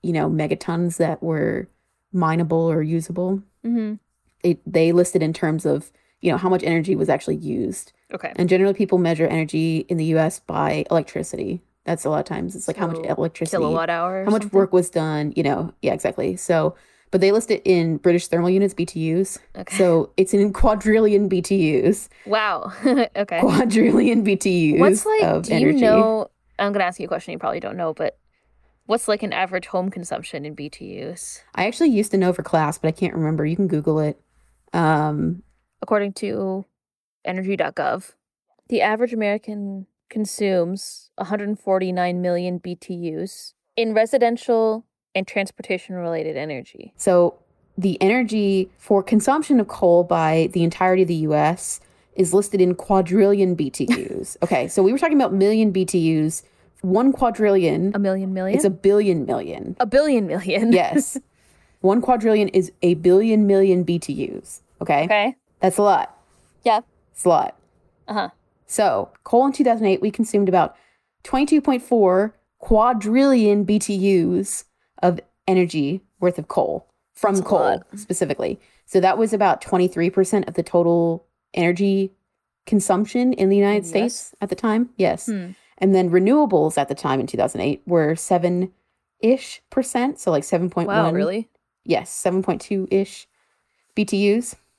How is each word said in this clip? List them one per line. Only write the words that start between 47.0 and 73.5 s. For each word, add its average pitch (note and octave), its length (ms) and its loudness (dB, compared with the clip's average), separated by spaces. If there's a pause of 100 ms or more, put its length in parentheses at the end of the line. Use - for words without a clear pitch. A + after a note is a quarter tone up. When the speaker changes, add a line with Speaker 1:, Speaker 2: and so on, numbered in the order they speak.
Speaker 1:
the F#3+ 240 -2
energy G3+ 800 0
for G3 240 2
consumption C#4 580 2
of G3+ 80 -2
coal F3 360 4
by E3 480 2
the F3 100 0
entirety F#3 400 2
of E3+ 60 2
the E3+ 60 -2 (120)
U D3+ 80 0
S D3+ 460 -2 (340)
is F3+ 180 0
listed G3+ 280 2
in F3+ 140 4
quadrillion F#3+ 840 2
B D3 140 -2
T - 160 -6
Us. - 520 -4
Speaker 2:
<laughs> - 40 -4
Speaker 1:
Okay, E3 260 -2
so F#3+ 140 0
we G3 100 4
were C#4 60 0
talking D#4 180 2
about C4 160 2
million G#3 400 2
B F#3 120 0
T F3+ 140 -2 (260)
Us. D#3+ 180 -4 (400)
One A3 300 2
quadrillion. G3 800 2
Speaker 2:
A G3+ 40 -2
million F#3+ 360 -2
million? F#3+ 220 -2
Speaker 1:
It's D4 80 2
a - 60 4
billion G3 560 2
million. A#2 540 -8
Speaker 2:
A B3 60 0
billion B3+ 420 2
million. F#3+ 440 0
<laughs> F3+ 80 6
Speaker 1:
Yes. - 380 -2 (640)
One G3 200 4
quadrillion A3 480 2
is F#3 220 0 (120)
a F3 120 4
billion G3+ 520 4
million G3 360 4
B E3+ 160 -2
T D3 140 -8 (240)
Us. - 260 -18 (180)
Okay? D#3 240 0
Speaker 2:
Okay. G#3+ 320 0 (240)
Speaker 1:
That's F#3+ 180 2
a G#3 40 2
lot. F#3+ 340 2 (480)
Speaker 2:
Yeah. A3 160 2 (320)
Speaker 1:
It's - 120 -10
a F3+ 40 4
lot. - 280 2 (520)
Speaker 2:
Uh-huh. G3+ 220 -6 (360)
Speaker 1:
So, C3 440 0 (140)
coal A#3+ 220 4
in C#4 60 0
two C4+ 120 0
thousand A3+ 220 2
eight, F#3+ 140 2
we G#3+ 100 0
consumed G3+ 380 0
about F3 260 2 (500)
twenty-two C#4+ 360 2
point B3+ 220 0
four G3+ 520 2 (240)
quadrillion A3 1080 4